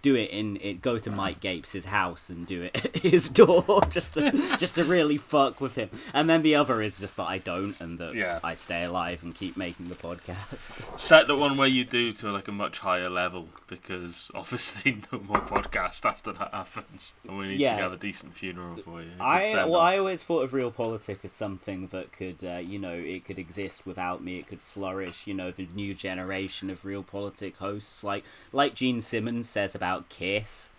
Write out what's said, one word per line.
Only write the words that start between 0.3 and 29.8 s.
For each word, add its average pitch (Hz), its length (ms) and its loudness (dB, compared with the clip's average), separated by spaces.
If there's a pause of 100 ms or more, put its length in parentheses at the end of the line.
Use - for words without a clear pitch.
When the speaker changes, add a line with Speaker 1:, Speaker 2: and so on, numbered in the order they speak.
Speaker 1:
in, 104 260 -2
in, 92 220 -6
go 117 200 0
to 113 120 -6
Mike 98 300 -2
Gapes' 90 440 -4
house 92 460 -2
and 85 160 -8
do 87 160 -4
it 92 140 -6
<laughs> - 80 -2
at - 120 -4
his 175 320 6
door, 196 580 10
<laughs> 78 40 0
just - 240 -4
to, 294 160 4
Speaker 2:
<laughs> - 280 2
Speaker 1:
just - 180 0
to 170 80 4
really 151 320 4
fuck 139 440 2
with 131 160 -4
him. 107 140 -4 (240)
And 156 160 4
then 165 120 6
the 151 140 6
other 131 260 4
is 104 180 -2
just 101 160 -8
that 95 120 -2
I 95 100 -2
don't, 92 420 -4
and 85 180 -8
that 82 160 -8
Speaker 2:
Yeah. 90 300 -2
Speaker 1:
I 82 100 -4
stay 87 300 -4
alive 87 400 -4
and 85 100 -10
keep 92 220 -8
making 87 320 -8
the 90 80 -10
podcast. 87 160 -10
<laughs> - 880 -10
Speaker 2:
Set 160 280 10
the 147 80 2
one 143 200 2
where 135 120 6
you 127 160 2
do 120 300 0
to, 107 180 -6
like, 98 160 -6
a 104 40 -6
much 101 280 -4
higher 90 300 0
level, 90 380 -4 (200)
because 90 680 -10
obviously 107 720 -2
<laughs> - 60 -10
no 113 80 -6
more 101 200 0
podcast - 640 -4
after 107 280 -2
that 98 200 -8
happens, - 600 -12 (140)
and 95 100 -10
we 98 100 -6
need 135 120 -2
Speaker 1:
Yeah. 123 160 2
Speaker 2:
to 98 60 -2
have 92 100 -2
a 90 40 -10
decent 95 380 -10
funeral 87 420 -10
for 85 240 -12
you. 82 80 -14
A 87 80 -16
good 90 60 -16
Speaker 1:
I, 156 180 4 (120)
Speaker 2:
send-off. 165 180 2
Speaker 1:
well, 170 100 6
I 180 180 6
always 190 240 0
thought 160 220 2
of 127 80 -4
Real 127 180 0
Politic 113 540 -4
as 95 80 -12
something 95 560 -6
that 95 240 -10
could, 92 320 -10
uh, 87 140 -6
you 92 200 -8
know, 92 160 -6
it 87 300 -8
could 92 140 -10
exist 92 480 -10
without 90 360 -6
me, 90 160 -8
it - 100 -12
could 92 120 -14
flourish, 95 680 -8
you 101 80 -6
know, 92 160 -4
the 92 240 -10
new 101 200 -6
generation 95 760 -6
of 92 140 -12
Real 98 180 -6
Politic 101 540 -8
hosts, 104 480 -8
like, 101 200 -4 (280)
like 139 220 2
Gene 127 260 0
Simmons 117 480 -2
says 101 260 -2
about 92 360 -2